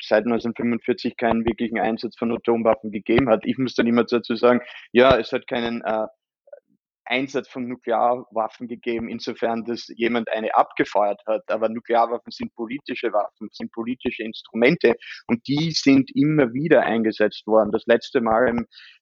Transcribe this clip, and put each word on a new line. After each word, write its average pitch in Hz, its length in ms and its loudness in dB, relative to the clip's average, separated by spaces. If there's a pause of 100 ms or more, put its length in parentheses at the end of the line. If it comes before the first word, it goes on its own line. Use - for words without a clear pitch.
seit 110 240 2
neunzehnhundertfünfundvierzig 117 920 -2
keinen 113 280 0
wirklichen 113 320 -4
Einsatz 110 400 -2
von 117 140 -2
Atomwaffen 113 600 0
gegeben 117 360 2
hat. 110 180 2
Ich 123 120 -4
muss 127 180 -4
dann 117 120 2
immer 117 180 4
dazu 117 320 -2
sagen, 120 240 4 (320)
ja, 127 240 8
es 113 160 -4
hat 127 120 -2
keinen, 117 360 -4
äh, 110 260 -2 (1000)
Einsatz 131 400 -4
von 127 200 -10
Nuklearwaffen 120 1000 -4
gegeben, 117 420 -6
insofern, 117 540 -6
dass 117 320 -8
jemand 117 360 -2
eine 110 240 -2
abgefeuert 104 720 0
hat. 107 220 -2
Aber 110 200 0
Nuklearwaffen 117 640 -2
sind - 240 -12
politische 120 580 -6
Waffen, 104 380 -4
sind - 200 -12
politische 117 520 -6
Instrumente 120 720 0 (320)
und 117 200 -2
die 151 220 -2
sind 139 460 4
immer 143 380 2
wieder 139 280 4
eingesetzt 107 640 0
worden. 107 260 4
Das 107 140 -4
letzte 120 360 2
Mal 113 260 2
im, 117 180 -2 (360)